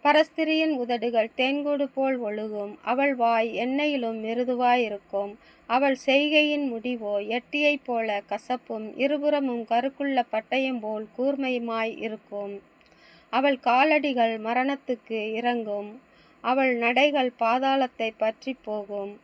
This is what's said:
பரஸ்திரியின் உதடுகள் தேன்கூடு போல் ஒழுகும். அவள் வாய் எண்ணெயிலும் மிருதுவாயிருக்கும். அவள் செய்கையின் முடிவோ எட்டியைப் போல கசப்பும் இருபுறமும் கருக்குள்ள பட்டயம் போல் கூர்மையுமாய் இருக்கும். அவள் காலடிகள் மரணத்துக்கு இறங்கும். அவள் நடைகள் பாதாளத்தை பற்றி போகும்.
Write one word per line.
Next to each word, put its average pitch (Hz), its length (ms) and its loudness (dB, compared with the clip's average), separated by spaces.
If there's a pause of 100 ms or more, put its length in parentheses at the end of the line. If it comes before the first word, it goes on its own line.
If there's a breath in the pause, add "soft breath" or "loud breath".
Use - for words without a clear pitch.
பரஸ்திரியின் 311 720 2
உதடுகள் 233 600 0
தேன்கூடு 285 560 0
போல் 269 280 0
ஒழுகும். 208 520 -6 (100)
அவள் 277 320 2
வாய் 233 320 2 (140)
எண்ணெயிலும் 262 640 -2
மிருதுவாயிருக்கும். 233 1040 0 (380 soft breath)
அவள் 269 280 2 (100)
செய்கையின் 294 640 4
முடிவோ 226 440 -4 (240)
எட்டியைப் 294 480 0
போல 226 340 -2 (120)
கசப்பும் 220 560 -6 (100)
இருபுறமும் 277 760 0
கருக்குள்ள 269 520 0 (100)
பட்டயம் 254 480 -2
போல் 214 260 -6 (100)
கூர்மையுமாய் 247 840 -2
இருக்கும். 202 540 -8 (800 soft breath)
அவள் 269 240 4 (100)
காலடிகள் 262 680 4 (120)
மரணத்துக்கு 247 760 -2 (120)
இறங்கும். 220 560 -2 (560 soft breath)
அவள் 262 320 2
நடைகள் 254 640 2
பாதாளத்தை 254 680 0 (100)
பற்றி 220 360 -2 (100)
போகும். 202 600 -6